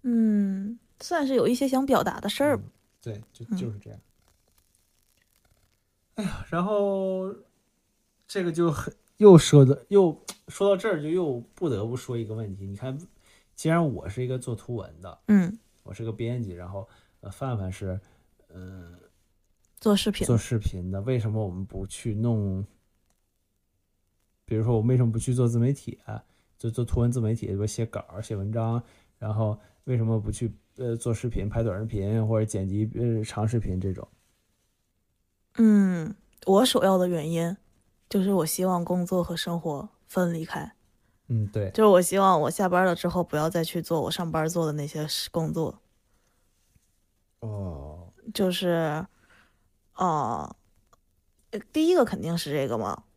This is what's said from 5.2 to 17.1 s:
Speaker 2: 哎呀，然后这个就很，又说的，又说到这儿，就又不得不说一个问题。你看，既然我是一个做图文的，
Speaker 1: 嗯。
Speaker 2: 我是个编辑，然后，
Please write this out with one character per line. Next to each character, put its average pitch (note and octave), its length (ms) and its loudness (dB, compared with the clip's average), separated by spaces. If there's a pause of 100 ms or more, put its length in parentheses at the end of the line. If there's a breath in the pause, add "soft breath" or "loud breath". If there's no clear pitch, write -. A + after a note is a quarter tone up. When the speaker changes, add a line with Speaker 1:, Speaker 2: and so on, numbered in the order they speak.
Speaker 2:
哎 G#3+ 80 -6
呀， - 260 -6
然 E3+ 140 0
后 G3 680 0 (920)
这 G3 160 -4
个 F3 80 0
就 E3+ 200 2
很， - 220 -6 (260)
又 G3 200 12
说 C#3+ 260 8
的， C3 240 2
又 F#3+ 320 4 (280)
说 G3 200 0
到 G3 80 4
这 G3+ 120 -4
儿， F3 120 -2
就 D3 80 -6
又 D#3 320 -2 (140)
不 - 140 -4
得 G#2+ 160 -2
不 A#2+ 120 -6
说 A#2+ 200 -8
一 A#2 80 -6
个 G#2+ 100 -10
问 G#2+ 220 -8
题。 G2 100 -12
你 G2 100 -10
看， C3 200 -10 (580 soft breath)
既 - 140 -4
然 D#3+ 260 2
我 - 140 -8
是 B2 160 -6
一 - 20 -4
个 B2+ 120 -4
做 B2+ 160 -6
图 A#2+ 220 -10
文 E2+ 240 -12
的， F2+ 180 -16 (100)
Speaker 1:
嗯。 G3+ 280 4 (280)
Speaker 2:
我 F#2+ 100 -16
是 A2+ 100 -12
个 A2 80 -6
编 A#2+ 300 -6
辑， G2 100 -8
然 F2 160 -14
后， F#2+ 200 -12 (320 soft breath)